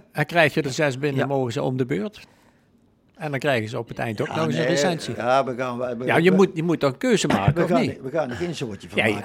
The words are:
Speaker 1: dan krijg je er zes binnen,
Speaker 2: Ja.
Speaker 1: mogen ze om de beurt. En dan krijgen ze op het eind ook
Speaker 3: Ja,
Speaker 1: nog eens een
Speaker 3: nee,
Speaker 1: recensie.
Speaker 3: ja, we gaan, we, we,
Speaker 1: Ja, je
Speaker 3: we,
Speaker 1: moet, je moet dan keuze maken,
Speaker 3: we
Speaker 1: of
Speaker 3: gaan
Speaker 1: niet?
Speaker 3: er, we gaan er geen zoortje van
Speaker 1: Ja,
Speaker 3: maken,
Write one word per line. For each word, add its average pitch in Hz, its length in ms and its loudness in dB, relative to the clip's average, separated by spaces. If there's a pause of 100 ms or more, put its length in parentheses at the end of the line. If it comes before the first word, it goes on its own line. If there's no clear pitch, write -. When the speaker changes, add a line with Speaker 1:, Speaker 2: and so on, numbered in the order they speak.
(140)
Speaker 1:
dan 147 120 0
krijg 160 280 4
je 160 80 0
er 143 120 -6
zes 139 260 0
binnen, 139 220 -2
Speaker 2:
Ja. 135 60 0
Speaker 1:
mogen 135 240 0
ze 139 100 -4
om 139 160 -2
de 131 80 0
beurt. 190 340 -4 (960)
En 156 160 -8
dan 139 80 -2
krijgen 120 300 0
ze 123 80 -8
op 117 100 -6
het - 120 -10
eind 117 220 -4
ook 139 60 -2
Speaker 3:
Ja, - 80 -8
Speaker 1:
nog 160 100 0
eens 151 100 0
een - 60 0
Speaker 3:
nee, 127 80 0
Speaker 1:
recensie. 139 460 0
Speaker 3:
ja, 127 280 2
we 123 120 -6
gaan, 123 220 -6
we, 123 200 -6
we, 123 80 -8
Speaker 1:
Ja, 127 120 4
je 170 120 6
Speaker 3:
we, 190 60 6
Speaker 1:
moet, 190 180 6
je 156 100 -4
moet 165 180 0
dan 135 160 2
keuze 233 300 2
maken, 101 280 2
Speaker 3:
we 170 80 2
Speaker 1:
of - 60 0
Speaker 3:
gaan 175 120 4
Speaker 1:
niet? 143 160 -2
Speaker 3:
er, - 60 -14
we 131 60 -8
gaan 143 200 -2
er 120 60 -8
geen 175 200 -4
zoortje 104 340 -8
van 98 80 -6
Speaker 1:
Ja, 110 160 2
Speaker 3:
maken, 101 100 -6